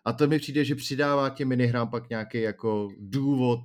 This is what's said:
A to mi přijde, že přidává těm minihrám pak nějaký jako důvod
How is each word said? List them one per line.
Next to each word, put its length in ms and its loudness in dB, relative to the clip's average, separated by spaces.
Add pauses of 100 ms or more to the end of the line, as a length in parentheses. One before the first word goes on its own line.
A 80 0
to 140 2
mi 120 4
přijde, 260 0
že 100 -2
přidává 540 0
těm 180 -4
minihrám 420 2
pak 200 -8
nějaký 320 -4
jako 480 -2 (100)
důvod 640 0